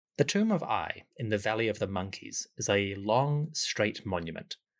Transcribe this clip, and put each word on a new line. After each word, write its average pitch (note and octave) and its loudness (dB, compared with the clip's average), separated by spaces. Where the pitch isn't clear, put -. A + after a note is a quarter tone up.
The - 6
Tomb G#3+ 2
of F3 2
Ai G2+ -2
in A#2 -4
the G#2 4
Valley A2 2
of G#2 -2
the G2+ 0
Monkeys G2 -6
is G#2+ -4
a G2+ 4
long, C3+ 2
straight - -2
monument. E2 -6